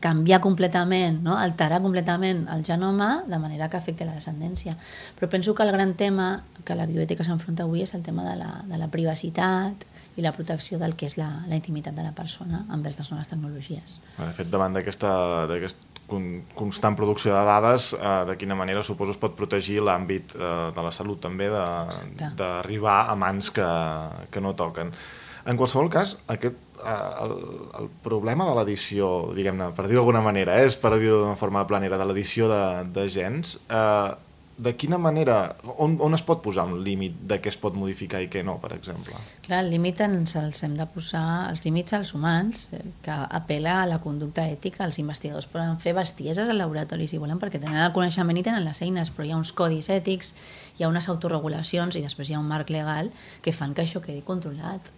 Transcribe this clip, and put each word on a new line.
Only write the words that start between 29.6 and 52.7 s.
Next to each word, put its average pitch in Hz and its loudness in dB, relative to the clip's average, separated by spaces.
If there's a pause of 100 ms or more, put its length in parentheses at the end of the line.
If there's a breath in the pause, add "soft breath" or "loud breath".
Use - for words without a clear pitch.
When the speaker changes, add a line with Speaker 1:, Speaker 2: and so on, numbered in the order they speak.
Speaker 2:
per 95 -4
dir-ho 120 6
d'alguna 117 6
manera, 98 4
eh, 135 10
és 123 2
per 117 6
dir-ho 110 6
d'una 104 0
forma 101 2
planera, 98 2
de 95 2
l'edició 101 2
de, 104 4 (280)
de 98 0
gens, 98 -2 (140)
eh, 107 4 (420)
de 120 0
quina 165 0
manera, 147 4 (240)
on, 156 4
on 156 4
es 160 -2
pot 165 4
posar 92 2
un 90 -2
límit 95 -2 (160)
de 101 2
què 98 -2
es 98 -6
pot 98 -2
modificar 95 -4
i 92 -4
què 95 -4
no, 92 -2
per 85 -10
exemple? 87 -10 (320 loud breath)
Speaker 1:
Clar, 185 0
el 180 0
límit 170 2
ens 180 2
els 151 -2
hem 147 -2
de 160 -2
posar, 165 -6 (260)
els 165 -6
límits 170 0
als 196 -2
humans, 170 0
eh, - -10 (240)
que 151 -4 (240)
apel·la 160 0
a 180 0
la 165 0
conducta 151 -4
ètica. 180 -4
Els 165 -4
investigadors 147 -6
poden 165 -2
fer 170 0
bestieses 180 -2
al 214 2
laboratori, 156 -2
si 160 -4
volen, 156 -2
perquè 196 -4
tenen 151 0
el 175 2
coneixement 175 2
i 180 0
tenen 220 0
les 151 -6
eines, 175 -2
però 151 -8
hi 151 -4
ha 160 0
uns 160 -4
codis 165 2
ètics, 190 -2 (420 loud breath)
hi 170 -2
ha 165 4
unes 170 0
autorregulacions 165 -2
i 156 -4
després 143 -6
hi 151 -2
ha 151 -2
un 151 -2
marc 151 -2